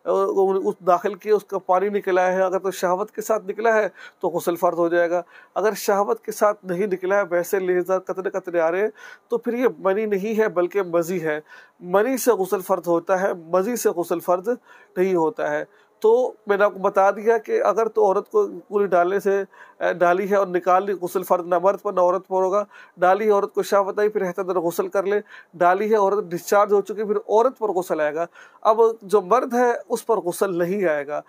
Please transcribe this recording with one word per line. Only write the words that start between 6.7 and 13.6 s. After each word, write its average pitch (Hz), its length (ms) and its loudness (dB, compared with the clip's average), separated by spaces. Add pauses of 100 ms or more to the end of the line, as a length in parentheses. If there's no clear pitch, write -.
निकला 185 280 -2
है, 202 80 2
वैसे 175 360 -2
लेज़र 180 380 0
कतरे 185 320 -6
कतरे 175 300 -4
आ 160 80 2
रहे 180 140 -2
हैं, 220 100 -2 (380)
तो 240 60 -2
फिर 233 180 -4
ये 247 140 2
मनी 196 380 -2
नहीं 208 280 -2
है 214 140 2
बल्कि 175 340 -2
मज़ी 175 360 -2
है। 156 240 -4 (400)
मनी 208 360 0
से 233 160 2
गुस्ल 190 260 -2
फ़र्ज 175 260 -2
होता 170 300 0
है, 180 400 -2
मज़ी 220 200 0